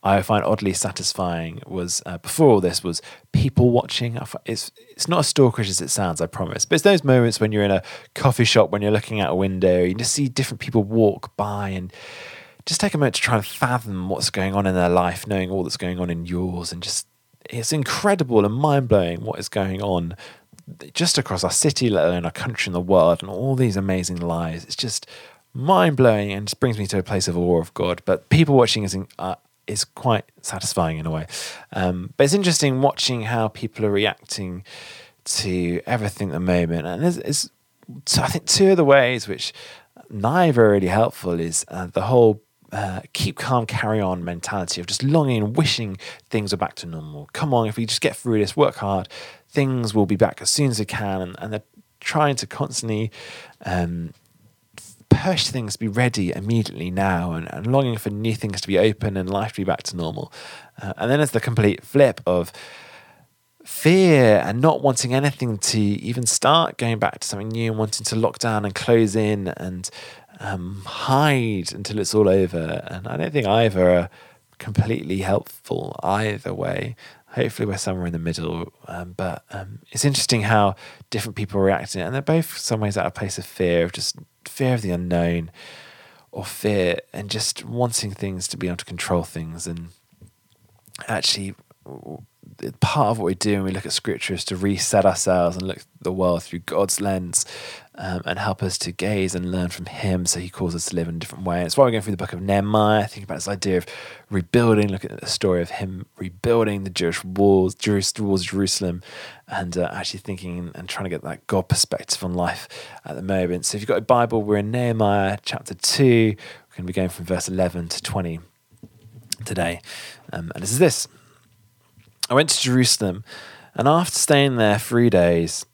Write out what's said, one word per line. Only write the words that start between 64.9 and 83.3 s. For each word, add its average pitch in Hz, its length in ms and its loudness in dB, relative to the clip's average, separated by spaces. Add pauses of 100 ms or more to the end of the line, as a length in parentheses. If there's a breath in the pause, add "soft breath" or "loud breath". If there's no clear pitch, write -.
anything 131 420 0
to 107 240 0
even 107 460 -2
start 156 500 2
going 117 220 -2
back - 220 -2
to - 60 -8
something 104 220 -8
new 113 220 -2
and 110 80 -4
wanting 110 260 -2
to - 120 -2
lock 113 220 0
down 107 280 -2
and 95 80 -4
close 113 420 4
in 104 320 0
and, 90 400 -8 (520 loud breath)
um, 98 440 -8
hide 127 880 0
until 104 260 -8
it's 101 160 -4
all 107 140 6
over. 87 600 0
And 92 200 -10
I 82 80 -6
don't 80 160 -4
think 135 140 0
either 98 440 4
are 87 200 4 (480 loud breath)
completely 104 600 -2
helpful - 840 -4
either 101 500 -2
way. 92 420 -4 (380 loud breath)
Hopefully 117 340 -2
we're 95 100 -4
somewhere 92 300 -4
in 85 60 -4
the 85 60 -4
middle. 82 540 -6 (140)
Um, 87 300 -12
but, 92 340 -8
um, 98 300 -12 (100)
it's - 140 -4
interesting 131 380 2
how 104 340 4 (340 loud breath)
different 110 260 -6
people 101 240 -2
react 95 320 2
to 92 80 -6
it. - 20 -4
And 98 120 -6
they're 139 80 -4
both 160 340 0
some 113 240 -4
ways 104 160 0
out 95 100 0
of 87 80 -4
place 95 220 -6